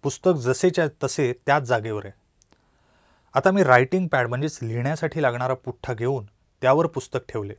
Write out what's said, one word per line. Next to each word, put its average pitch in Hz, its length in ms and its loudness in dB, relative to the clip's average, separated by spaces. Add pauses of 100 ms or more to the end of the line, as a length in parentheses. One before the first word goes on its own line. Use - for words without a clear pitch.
पुस्तक - 280 0
जसेच्या 160 580 0 (160)
तसे 131 280 0 (140)
त्याच 143 160 4
जागेवर 110 440 -4
आहे. 98 80 -18 (1200)
आता 165 160 2
मी 196 120 4 (120)
रायटिंग 131 340 4
पॅड 123 200 0
म्हणजेच 135 340 -4
लिहिण्यासाठी 139 600 -4
लागणारा 127 320 0
पुठ्ठा - 400 -8
घेऊन 120 300 -4 (380)
त्यावर 143 240 4
पुस्तक 139 420 -6
ठेवले. 104 300 -8